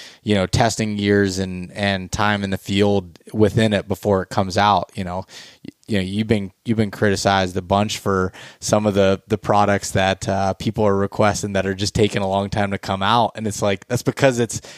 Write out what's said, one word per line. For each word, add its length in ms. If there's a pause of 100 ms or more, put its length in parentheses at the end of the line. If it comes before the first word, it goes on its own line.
(220)
you 120
know, 120
testing 520
years 400
and, 340
and 380
time 320
in 80
the 80
field 600 (120)
within 400
it 140
before 360
it 60
comes 300
out, 360
you 100
know. 200 (640)
You 100
know, 60
you've 240
been, 240 (120)
you've 140
been 140
criticized 640
a 60
bunch 360
for 340 (280)
some 260
of 80
the, 320
the 100
products 540
that, 380
uh, 260
people 300
are 120
requesting 560
that 140
are 80
just 200
taking 280
a 60
long 200
time 220
to 80
come 240
out. 320
And 120
it's 140
like, 280
that's 140
because 360
it's, 240 (160)